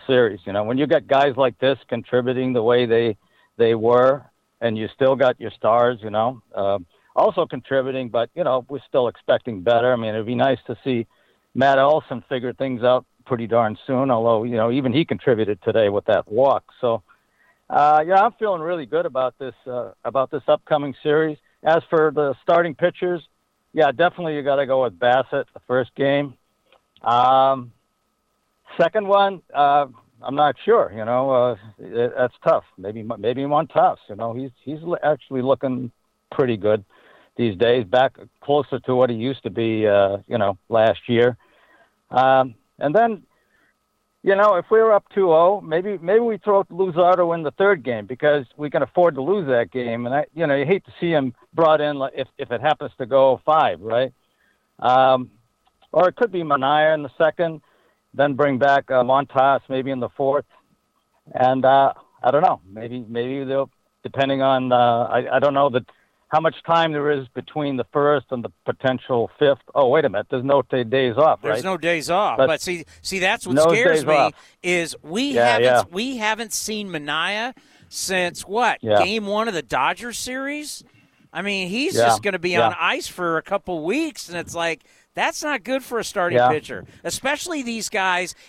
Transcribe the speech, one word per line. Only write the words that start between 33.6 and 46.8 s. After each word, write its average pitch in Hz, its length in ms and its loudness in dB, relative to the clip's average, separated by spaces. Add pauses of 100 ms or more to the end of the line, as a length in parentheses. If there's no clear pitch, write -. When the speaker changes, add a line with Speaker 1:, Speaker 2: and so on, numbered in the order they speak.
Speaker 1:
You 104 80 -14
know, 113 180 -8
he's, 131 180 -10 (120)
he's 156 180 -12
li-, 170 220 -6
actually 143 380 -2
looking 127 500 -2 (400)
pretty 123 260 0
good 104 260 0 (520)
these 113 220 -2
days, 120 280 2
back 127 300 0 (260)
closer 143 380 -2
to 127 160 -2
what 127 140 2
he 120 80 -4
used 123 260 -6
to 117 60 -6
be, 110 380 -2
uh, 101 300 4 (100)
you 117 100 -4
know, 101 200 -2 (120)
last 110 380 2
year. 120 300 2 (720)
Um, 131 440 2 (240)
and 147 140 -2
then, 220 300 0 (1000)
you 196 120 2
know, 202 200 4
if 175 140 -2
we 220 100 6
were 220 120 6
up 202 140 2 (100)
two 190 160 2
oh, 175 300 6
maybe, 175 380 -4
maybe 180 200 2
we 226 180 -2
throw 196 280 0
Luzardo 175 680 2